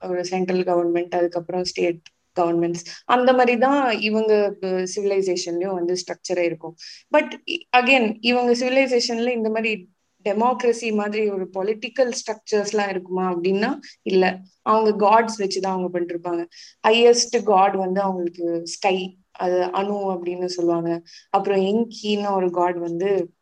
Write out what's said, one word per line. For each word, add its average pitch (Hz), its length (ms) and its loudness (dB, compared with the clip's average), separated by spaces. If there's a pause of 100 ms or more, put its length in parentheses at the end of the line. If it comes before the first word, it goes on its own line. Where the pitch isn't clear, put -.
ஒரு 180 240 -4
சென்ட்ரல் 185 380 -2
கவர்மெண்ட், 175 480 0
அதுக்கப்புறம் 175 540 -2
ஸ்டேட் 175 360 -2 (400)
கவர்மெண்ட்ஸ். 170 440 0 (200)
அந்த 247 280 4
மாதிரி 247 260 4
தான் 262 420 2
இவங்க, 214 540 2 (100)
அ, 185 220 -2 (100)
சிவிலைசேஷன்லயும் 190 800 -2
வந்து 175 220 -2
ஸ்ட்ரக்சரே 175 420 -6
இருக்கும். 165 380 -4 (400)
But 247 120 2 (180)
இ-, - 140 -6 (160)
again, 240 440 4
இவங்க 247 320 2
சிவிலைசேஷன்ல 247 800 0
இந்த 220 200 -2
மாதிரி 220 380 -4 (360)
டெமோக்ரஸி 233 720 0
மாதிரி 208 360 -2
ஒரு 185 220 -6
பொலிட்டிக்கல் 220 600 -2
ஸ்ட்ரக்சர்ஸ்லாம் 208 760 -2
இருக்குமா 185 460 -4
அப்படின்னா 196 440 0 (240)
இல்ல. 185 380 2 (220)
அவங்க 214 480 4
காட்ஸ் 220 320 4
வச்சுதான் 190 240 -4
அவங்க 180 340 -4
பண்ணிருப்பாங்க. 170 460 -4 (420)
ஹையஸ்ட் 233 540 4
காட் 196 320 4
வந்து 190 260 -2
அவங்களுக்கு 175 640 -4
ஸ்கை, 185 520 -4 (140)
அது 180 400 -2
அணு 196 400 -2
அப்படின்னு 180 320 -6
சொல்லுவாங்க. 170 580 -2 (280)
அப்புறம் 196 300 0
இங்கின்னு 208 760 -2
ஒரு 185 160 0
காட் 175 260 0
வந்து 170 540 -4 (120)